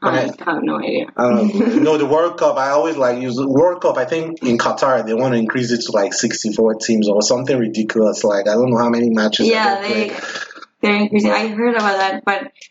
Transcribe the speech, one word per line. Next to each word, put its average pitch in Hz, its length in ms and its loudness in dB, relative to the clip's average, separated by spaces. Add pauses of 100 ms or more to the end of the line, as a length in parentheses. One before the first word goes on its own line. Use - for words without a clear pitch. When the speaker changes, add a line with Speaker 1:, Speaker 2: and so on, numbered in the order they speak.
Speaker 1:
I 127 220 0
Speaker 2:
Okay. - 200 -10
Speaker 1:
have 151 160 -4
no - 180 -2
idea. - 280 -4 (100)
Speaker 2:
Um, 208 300 2
Speaker 1:
<laughs> 208 360 2
Speaker 2:
no, 156 140 4
the 147 80 2
World 165 320 2
Cup. 147 200 2
I 135 120 0
always, 156 260 2
like, 123 240 0
use 127 240 -4
World 160 380 2
Cup. 143 160 2
I 127 80 -2
think 165 380 -6
in 120 160 2
Qatar 127 460 0
they 110 100 -2
want 123 180 0
to 117 60 2
increase 113 320 -2
it 117 140 0
to, - 80 -10
like, 101 200 0
sixty-four 110 600 0
teams 107 340 0
or 104 140 2
something 131 340 0
ridiculous. 107 680 0
Like, 101 240 0
I 104 60 2
don't 123 160 2
know 120 80 2
how 117 120 2
many 233 200 0
matches 220 380 0
Speaker 1:
Yeah, 214 340 0
Speaker 2:
they 202 60 -6
Speaker 1:
they, 214 220 -2
Speaker 2:
play. - 100 -10 (640)
Speaker 1:
they're 208 140 2
increasing. 208 360 2
I 208 160 0
heard 226 280 0
about 208 220 0
that, 190 260 -2
but 196 280 -4 (200)